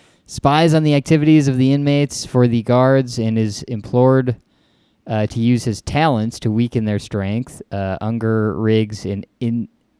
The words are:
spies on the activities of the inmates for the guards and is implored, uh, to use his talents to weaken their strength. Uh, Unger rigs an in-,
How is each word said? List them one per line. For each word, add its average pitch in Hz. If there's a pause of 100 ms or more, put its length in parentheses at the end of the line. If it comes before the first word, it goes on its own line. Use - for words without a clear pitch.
(260)
spies 156
on 160
the 151
activities 151
of 131
the 131
inmates 143
for 123
the 117
guards 127
and 113
is 110
implored, 123 (720)
uh, 107
to 113
use 120
his 107
talents 131
to 117
weaken 117
their 104
strength. 104 (100)
Uh, 95
Unger 110
rigs 110
an 98 (160)
in-, 117 (340)